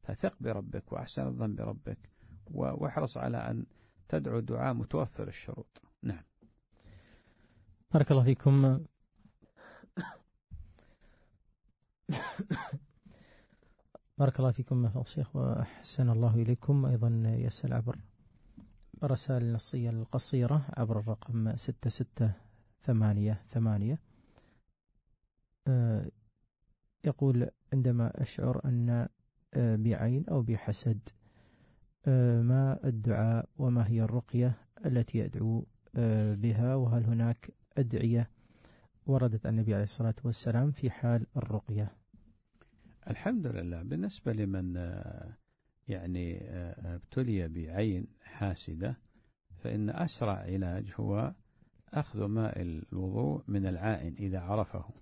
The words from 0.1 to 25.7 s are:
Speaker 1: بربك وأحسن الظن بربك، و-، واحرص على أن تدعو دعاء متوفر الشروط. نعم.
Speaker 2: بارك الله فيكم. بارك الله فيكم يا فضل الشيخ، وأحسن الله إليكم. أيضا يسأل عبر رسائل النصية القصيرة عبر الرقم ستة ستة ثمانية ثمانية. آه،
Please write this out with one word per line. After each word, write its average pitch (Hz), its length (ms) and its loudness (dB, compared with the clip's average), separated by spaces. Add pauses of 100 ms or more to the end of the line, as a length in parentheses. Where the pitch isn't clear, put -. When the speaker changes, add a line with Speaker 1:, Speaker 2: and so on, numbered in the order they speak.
Speaker 1:
بربك 104 520 -6
وأحسن 131 340 -6
الظن 120 280 -4
بربك، 107 440 -8 (480)
و-، - 380 -4
واحرص 151 320 -4
على 120 200 -2
أن 117 300 -6 (420)
تدعو 123 320 -2
دعاء 120 340 -2
متوفر - 540 -4
الشروط. - 540 -16 (200)
نعم. 85 200 -6 (1700)
Speaker 2:
بارك 147 200 6
الله 135 120 8
فيكم. 135 560 6 (4000)
بارك 135 220 4
الله 131 100 4
فيكم 123 340 0
يا 113 60 2
فضل 127 100 -4
الشيخ، - 360 -6
وأحسن 127 720 0
الله 113 240 4
إليكم. 123 520 2
أيضا 117 400 2
يسأل 120 460 0
عبر 117 240 -2 (1080)
رسائل 131 380 0
النصية 117 480 -2
القصيرة 127 760 0 (100)
عبر 110 240 0
الرقم 110 560 -2
ستة - 340 -4
ستة 113 420 0 (500)
ثمانية 107 680 2
ثمانية. 113 500 0 (1700)
آه، 120 440 2 (960)